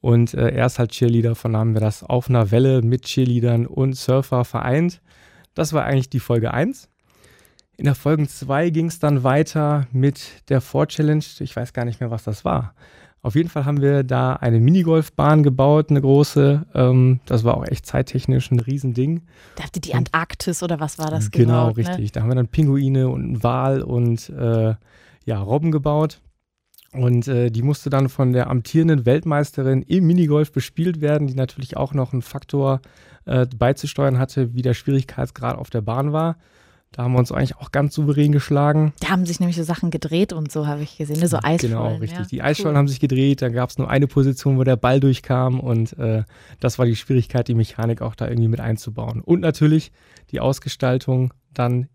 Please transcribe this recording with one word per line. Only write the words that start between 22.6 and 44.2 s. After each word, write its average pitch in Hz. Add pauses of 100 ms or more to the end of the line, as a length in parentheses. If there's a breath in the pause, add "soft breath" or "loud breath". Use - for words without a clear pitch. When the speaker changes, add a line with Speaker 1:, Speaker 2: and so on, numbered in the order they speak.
Speaker 1:
und 127
einen 117
Wal 131
und, 120
äh, 113 (500 soft breath)
ja, 107
Robben 147
gebaut. 151 (720)
Und, 123
äh, 120
die 113
musste 143
dann 135
von 127
der 123
amtierenden 143
Weltmeisterin 139
im 180
Minigolf 151
bespielt 160
werden, 147
die 131
natürlich 131
auch 139
noch 131
einen 123
Faktor, 139 (440 soft breath)
äh, 127
beizusteuern 131
hatte, 127
wie 123
der 123
Schwierigkeitsgrad 131
auf 120
der 117
Bahn 123
war. 160 (560 soft breath)
Da 127
haben 123
wir 123
uns 123
eigentlich 131
auch -
ganz 143
souverän 147
geschlagen. 147
Speaker 2:
Da 175
haben 185
sich 170
nämlich 175
so 170
Sachen 170
gedreht 165
und 156
so, 151
habe 147
ich -
gesehen, 151
ne? 170
So 165
Eisschollen, 127
Speaker 1:
Genau, 113
richtig. 110
Speaker 2:
ja. 185
Speaker 1:
Die -
Eisschollen 151
Speaker 2:
Cool. 143
Speaker 1:
haben 143
sich 135
gedreht, 135
da 127
gab's 123
nur 127
eine 135
Position, 135